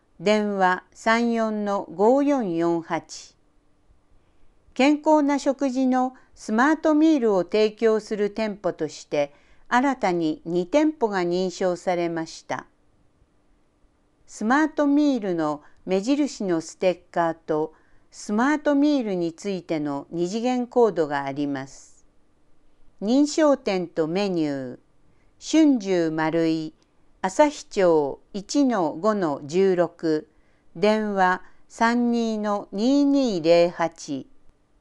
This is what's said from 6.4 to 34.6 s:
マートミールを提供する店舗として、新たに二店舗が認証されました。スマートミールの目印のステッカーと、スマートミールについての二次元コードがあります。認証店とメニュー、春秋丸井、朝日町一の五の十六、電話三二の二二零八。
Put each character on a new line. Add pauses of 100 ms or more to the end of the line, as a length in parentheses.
マ
ー
ト
ミ
ー
ル
を
提
供
す
る
店
舗
と
し
て、 (340)
新
た
に
二
店
舗
が
認
証
さ
れ
ま
し
た。 (1600)
ス
マ
ー
ト
ミ
ー
ル
の (240)
目
印
の
ス
テ
ッ
カ
ー
と、 (360)
ス
マ
ー
ト
ミ
ー
ル
に
つ
い
て
の
二
次
元
コ
ー
ド
が
あ
り
ま
す。 (920)
認
証
店
と
メ
ニ
ュ
ー、 (600)
春
秋
丸
井、 (480)
朝
日
町 (140)
一
の
五
の
十
六、 (480)
電
話 (260)
三
二
の
二
二
零
八。 (540)